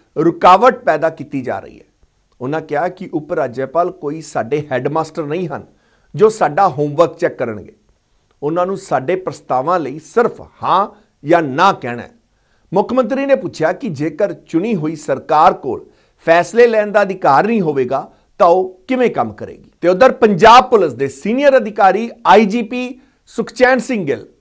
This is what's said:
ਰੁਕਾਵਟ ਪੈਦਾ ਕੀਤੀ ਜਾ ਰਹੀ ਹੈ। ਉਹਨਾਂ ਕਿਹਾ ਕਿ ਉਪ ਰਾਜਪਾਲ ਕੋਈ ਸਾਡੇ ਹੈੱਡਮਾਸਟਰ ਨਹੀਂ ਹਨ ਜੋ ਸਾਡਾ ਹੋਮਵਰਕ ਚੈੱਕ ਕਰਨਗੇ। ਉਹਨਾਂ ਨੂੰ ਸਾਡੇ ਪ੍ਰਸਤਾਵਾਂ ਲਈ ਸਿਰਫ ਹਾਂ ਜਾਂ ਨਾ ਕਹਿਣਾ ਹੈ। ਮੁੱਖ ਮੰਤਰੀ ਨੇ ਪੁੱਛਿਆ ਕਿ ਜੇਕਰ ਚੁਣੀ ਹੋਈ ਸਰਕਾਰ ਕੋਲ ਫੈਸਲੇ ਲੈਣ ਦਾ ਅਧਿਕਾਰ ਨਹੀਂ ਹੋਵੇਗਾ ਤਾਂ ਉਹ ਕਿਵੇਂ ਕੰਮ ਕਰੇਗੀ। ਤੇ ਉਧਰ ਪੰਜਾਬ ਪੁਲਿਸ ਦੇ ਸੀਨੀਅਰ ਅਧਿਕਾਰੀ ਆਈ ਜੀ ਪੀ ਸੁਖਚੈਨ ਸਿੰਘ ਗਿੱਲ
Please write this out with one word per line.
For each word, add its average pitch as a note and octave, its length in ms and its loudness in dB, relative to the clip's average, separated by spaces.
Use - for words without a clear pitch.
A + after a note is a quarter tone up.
ਰੁਕਾਵਟ F#3+ 640 4
ਪੈਦਾ D#3+ 260 0
ਕੀਤੀ C#3+ 300 -10
ਜਾ A#2 180 -6
ਰਹੀ A#1+ 200 -18
ਹੈ। - 60 -20
ਉਹਨਾਂ C#3+ 200 -6
ਕਿਹਾ D3+ 280 -4
ਕਿ F3+ 260 -12
ਉਪ D3+ 180 -8
ਰਾਜਪਾਲ C#3 580 -4
ਕੋਈ D#3+ 320 -10
ਸਾਡੇ D3 500 -6
ਹੈੱਡਮਾਸਟਰ D3+ 520 -4
ਨਹੀਂ E3 240 -6
ਹਨ A#2 180 -12
ਜੋ F#3 140 4
ਸਾਡਾ F#3 400 0
ਹੋਮਵਰਕ D3 500 -2
ਚੈੱਕ E3 200 -4
ਕਰਨਗੇ। G#2+ 340 -8
ਉਹਨਾਂ E3+ 240 -2
ਨੂੰ F#3+ 100 -6
ਸਾਡੇ D3+ 400 -2
ਪ੍ਰਸਤਾਵਾਂ D#3+ 640 -4
ਲਈ C#3 180 -8
ਸਿਰਫ - 440 -4
ਹਾਂ D3+ 260 0
ਜਾਂ E3+ 160 2
ਨਾ D#3+ 300 2
ਕਹਿਣਾ A#2+ 300 -10
ਹੈ। - 120 -20
ਮੁੱਖ G3 180 0
ਮੰਤਰੀ C4 340 -2
ਨੇ C#4 80 2
ਪੁੱਛਿਆ G3+ 380 -2
ਕਿ G3+ 160 -10
ਜੇਕਰ D#3+ 440 -4
ਚੁਣੀ F#3 440 -4
ਹੋਈ D#3 200 -4
ਸਰਕਾਰ D3+ 560 2
ਕੋਲ G#2+ 340 -8
ਫੈਸਲੇ F3 400 4
ਲੈਣ G#3+ 260 0
ਦਾ G#3 100 2
ਅਧਿਕਾਰ F3 440 2
ਨਹੀਂ A3+ 140 0
ਹੋਵੇਗਾ C3+ 520 -2
ਤਾਂ - 80 4
ਉਹ F#3 420 0
ਕਿਵੇਂ B3+ 220 0
ਕੰਮ A2+ 220 -4
ਕਰੇਗੀ। - 380 -18
ਤੇ E3 80 0
ਉਧਰ G3+ 240 4
ਪੰਜਾਬ A3 580 6
ਪੁਲਿਸ F#3 220 2
ਦੇ C3 160 -4
ਸੀਨੀਅਰ C4 480 0
ਅਧਿਕਾਰੀ G#3+ 540 2
ਆਈ G3 180 6
ਜੀ G#3+ 180 -2
ਪੀ B3 380 -8
ਸੁਖਚੈਨ B3 520 0
ਸਿੰਘ G#3+ 280 -4
ਗਿੱਲ A2+ 220 -6